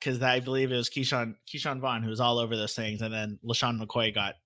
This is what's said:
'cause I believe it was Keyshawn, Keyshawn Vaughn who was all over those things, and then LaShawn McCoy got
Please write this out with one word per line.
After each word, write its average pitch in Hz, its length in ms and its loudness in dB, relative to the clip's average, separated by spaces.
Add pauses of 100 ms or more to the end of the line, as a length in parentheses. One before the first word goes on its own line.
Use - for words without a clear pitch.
'cause 127 200 -2
I 127 200 4
believe 131 320 0
it 123 40 0
was 120 140 0
Keyshawn, 123 460 0 (100)
Keyshawn 139 340 -6
Vaughn 123 220 0
who 110 80 -2
was 110 80 -2
all 120 220 4
over 117 160 0
those 107 180 -2
things, 107 260 -2
and 110 140 -2
then 107 300 -4
LaShawn 117 360 0
McCoy 110 320 0
got 101 220 -2 (120)